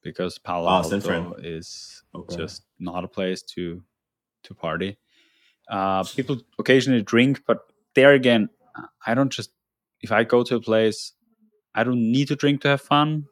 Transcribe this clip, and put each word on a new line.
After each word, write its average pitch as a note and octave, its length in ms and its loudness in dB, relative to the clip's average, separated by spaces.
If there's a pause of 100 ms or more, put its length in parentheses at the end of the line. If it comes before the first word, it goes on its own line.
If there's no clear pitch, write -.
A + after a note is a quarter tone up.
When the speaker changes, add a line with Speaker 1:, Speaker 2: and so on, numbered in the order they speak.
Speaker 1:
because F2+ 340 -8
Palo F2 300 -4
Speaker 2:
Ah, F#2 140 4
San G2+ 200 -2
Speaker 1:
Alto G2+ 60 -6
Speaker 2:
Fran. F2 260 -4 (100)
Speaker 1:
is - 600 -14 (100)
Speaker 2:
Okay. E2+ 240 -14
Speaker 1:
just - 260 -12 (160)
not F2 240 -8
a F#2 40 -12
place F#2 340 -6 (120)
to, F2+ 300 -10 (600)
to - 100 -20
party. F2 440 -6 (720)
Uh, F#2+ 360 -2
people C3 340 -6 (220)
occasionally B2+ 420 4
drink, B2+ 460 2
but - 240 -2 (240)
there C#3 180 10
again, A#2+ 360 4 (560)
I A2+ 80 -2
don't C3 180 2
just, - 200 -12 (500)
if - 100 -6
I A2 120 4
go A#2+ 200 2
to B2 120 -2
a A2+ 60 -2
place, A2 520 0 (600)
I A2+ 80 0
don't A#2+ 280 0
need C3+ 180 0
to D3 60 0
drink C#3+ 260 0
to C#3+ 80 0
have C#3 120 0
fun D3+ 500 0